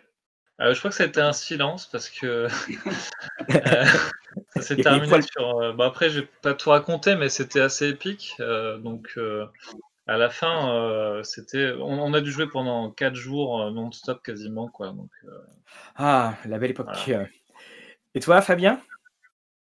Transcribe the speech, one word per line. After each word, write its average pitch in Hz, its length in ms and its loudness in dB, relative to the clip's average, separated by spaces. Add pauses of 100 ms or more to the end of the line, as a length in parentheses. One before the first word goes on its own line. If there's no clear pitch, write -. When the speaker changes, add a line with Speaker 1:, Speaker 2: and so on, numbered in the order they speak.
(600)
Speaker 1:
Euh, 123 140 4
je - 60 -4
crois 202 100 -4
que - 60 -8
c'était 160 240 2
un 147 140 4
silence 156 520 -4
parce - 220 -8
que, 117 400 -2 (180)
<laughs> - 880 -8
euh, 127 300 4 (640)
ça - 140 -6
s'est - 120 -4
Speaker 2:
Il 131 40 0
y - 20 6
a - 20 6
des - 0 -
Speaker 1:
terminé 143 240 6
Speaker 2:
poils. 156 160 8
Speaker 1:
sur, 120 380 -2
euh, 117 140 -2
bon, 120 100 2
après, 156 260 2
j'ai 147 120 -4 (200)
pas 139 120 0
tout 151 160 0
raconté, 165 440 4
mais 147 140 0
c'était 135 320 -2
assez 135 280 2
épique. 190 520 -8
Euh, 110 380 -4
donc, 113 380 -12
euh, 107 300 -6 (640)
à 110 80 0
la 120 140 4
fin, 156 440 -2
euh, 107 480 -2
c'était, 131 560 -4
on, 139 240 -4
on 147 120 0
a 151 60 4
dû 143 120 -2
jouer 147 160 -2
pendant 120 420 -4
quatre 131 240 -2
jours, 127 480 -4
euh, 104 80 -4
non-stop 113 540 -8
quasiment, 110 440 -10
quoi. 98 200 -12
Donc, 95 220 -14 (140)
euh, - 140 -20 (560)
Speaker 2:
Ah, 131 400 2 (120)
la 110 120 -4
belle 123 140 -2
époque. - 160 -10 (180)
Speaker 1:
voilà. 107 200 0 (880)
Speaker 2:
Et 131 60 -4
toi, 175 200 8
Fabien ? 190 400 4 (880)